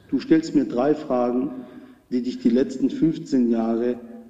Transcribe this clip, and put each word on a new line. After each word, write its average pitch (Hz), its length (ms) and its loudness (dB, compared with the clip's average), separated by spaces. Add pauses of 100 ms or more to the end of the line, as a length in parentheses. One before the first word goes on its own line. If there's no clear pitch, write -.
(100)
Du 139 80 0
stellst 160 360 2
mir 139 100 4
drei 123 300 0
Fragen, 127 560 -2 (600)
die 123 120 -2
dich 123 180 -6
die 117 100 2
letzten 127 400 2
fünfzehn 139 600 0
Jahre 113 500 0 (300)